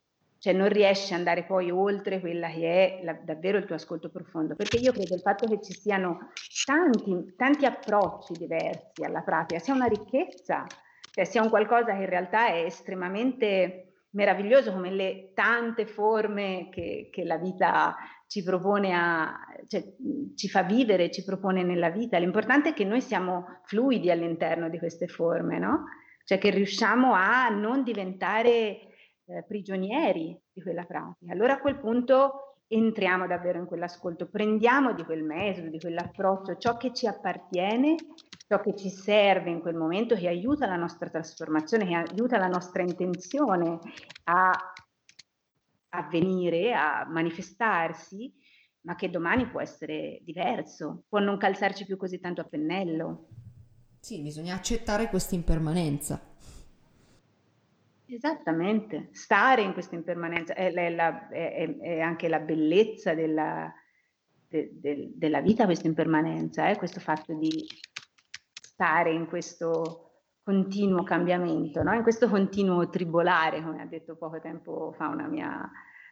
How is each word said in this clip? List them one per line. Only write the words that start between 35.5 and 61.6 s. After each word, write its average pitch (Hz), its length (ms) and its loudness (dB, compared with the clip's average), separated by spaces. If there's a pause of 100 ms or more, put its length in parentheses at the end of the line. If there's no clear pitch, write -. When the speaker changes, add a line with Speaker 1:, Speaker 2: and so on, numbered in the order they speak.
Speaker 1:
di 160 100 -10
quell'approccio, 180 800 -2
ciò 233 200 0
che 247 160 -4
ci - 140 -2
appartiene 202 880 0 (580)
ciò 196 80 2
che 196 140 -2
ci 190 140 -6
serve 196 600 4
in 170 120 -4
quel 170 140 -4
momento, 185 400 0
che 175 120 -2
aiuta 226 400 0
la 185 80 -2
nostra 170 340 -6
trasformazione, 160 800 -2
che 170 80 0
aiuta 208 420 0
la 185 100 2
nostra 180 360 -2
intenzione 180 960 -2 (460)
a 180 260 4 (1400)
avvenire, 175 840 0
a 147 360 0
manifestarsi, 170 1200 -4 (500)
ma 170 140 -10
che - 140 -6
domani 180 380 0
può 156 120 -8
essere 151 640 -10
diverso, 175 880 -6
può 208 80 -2
non 202 200 0
calzarci 196 480 -2
più 190 120 -8
così 180 220 -8
tanto 175 220 -8
a - 20 -8
pennello. 165 840 -4 (720)
Speaker 2:
Sì, 180 220 -12
bisogna 151 320 -8
accettare 214 560 -2
questa - 240 0
impermanenza. 160 880 0 (1800)
Speaker 1:
Esattamente, 208 1080 -2
stare 220 500 4
in 185 100 -2
questa 175 220 -8
impermanenza 170 580 -4
è, 185 180 0
è 175 180 0
la, 165 400 0
è, 147 260 -6
è, - 220 -4